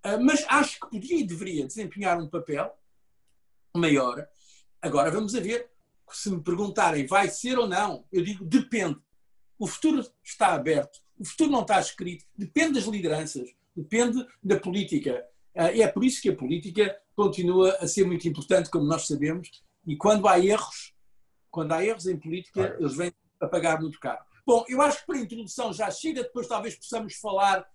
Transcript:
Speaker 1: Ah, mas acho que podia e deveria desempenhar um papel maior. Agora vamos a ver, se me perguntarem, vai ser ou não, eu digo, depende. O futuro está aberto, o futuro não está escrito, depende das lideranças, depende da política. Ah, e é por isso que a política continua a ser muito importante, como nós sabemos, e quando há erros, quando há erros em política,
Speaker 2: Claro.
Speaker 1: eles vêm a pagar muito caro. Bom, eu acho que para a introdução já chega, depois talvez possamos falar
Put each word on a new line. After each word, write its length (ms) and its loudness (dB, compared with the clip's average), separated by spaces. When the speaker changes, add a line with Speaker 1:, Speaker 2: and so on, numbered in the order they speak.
Speaker 1:
Ah, 160 -2
mas 300 4
acho 320 2
que 100 -14
podia 300 -2
e 80 -2
deveria 400 -4
desempenhar 500 -4
um 120 -6
papel 420 -4
maior. 500 2
Agora 300 2
vamos 240 -2
a 60 0
ver, 280 -4
se 200 -6
me 100 -4
perguntarem, 640 0
vai 220 2
ser 320 -2
ou 80 2
não, 420 -2
eu 140 0
digo, 220 -6
depende. 520 0
O 80 -4
futuro 360 0
está 320 2
aberto, 440 -2
o 40 -10
futuro 280 2
não 100 2
está 180 2
escrito, 460 -6
depende 380 0
das 120 0
lideranças, 600 -4
depende 500 0
da 160 2
política. 640 -2
Ah, 160 4
e 120 4
é 40 6
por 160 -2
isso 160 2
que 100 0
a 60 0
política 640 -2
continua 640 4
a 80 -4
ser 160 2
muito 240 0
importante, 440 0
como 140 0
nós 200 0
sabemos, 580 -4
e 100 -4
quando 320 4
há 120 8
erros, 560 0
quando 220 -2
há 120 0
erros 220 -2
em 100 -2
política, 520 -6
Speaker 2:
Claro. 120 -8
Speaker 1:
eles 160 -2
vêm 160 -4
a 80 -4
pagar 320 0
muito 200 -8
caro. 260 -8
Bom, 200 4
eu 140 0
acho 200 2
que 40 -20
para 120 -4
a 40 -4
introdução 500 -8
já 200 -4
chega, 320 -6
depois 240 -8
talvez 280 -6
possamos 380 -8
falar 500 2